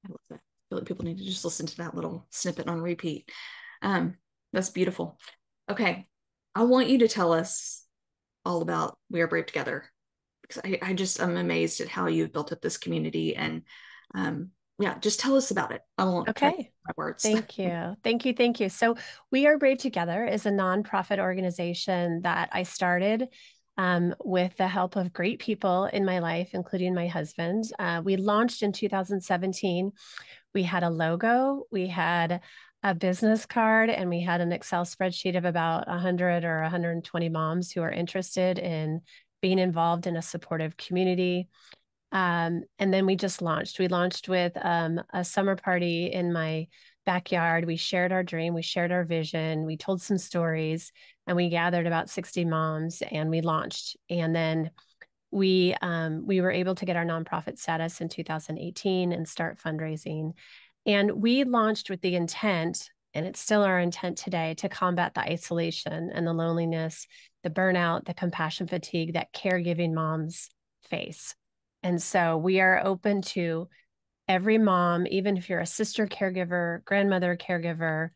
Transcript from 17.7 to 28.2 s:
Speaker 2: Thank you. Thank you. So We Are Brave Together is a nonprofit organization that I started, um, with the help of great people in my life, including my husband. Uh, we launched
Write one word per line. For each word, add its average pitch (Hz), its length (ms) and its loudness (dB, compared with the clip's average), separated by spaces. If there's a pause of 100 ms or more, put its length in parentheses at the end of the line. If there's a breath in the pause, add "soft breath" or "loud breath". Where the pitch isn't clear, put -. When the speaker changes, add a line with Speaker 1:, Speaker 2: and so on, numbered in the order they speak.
Speaker 2:
Thank 233 200 2
you. 254 60 4
Thank 240 300 2
you. 190 80 2
So 233 260 2 (360 loud breath)
We 277 160 6
Are 302 100 8
Brave 269 220 4
Together 190 460 -2
is 214 200 0
a 214 40 2
nonprofit 196 680 0
organization 175 1000 0
that 170 320 0
I 185 100 0
started, 190 640 0 (500 loud breath)
um, 175 460 2
with 180 320 0
the 190 140 2
help 185 260 0
of 180 160 -2
great - 280 -2
people 196 480 0
in 196 180 0
my 185 140 0
life, 170 340 -2
including 180 400 -2
my 175 140 0
husband. 170 580 -2 (120)
Uh, 170 240 -2
we 190 140 2
launched 208 480 2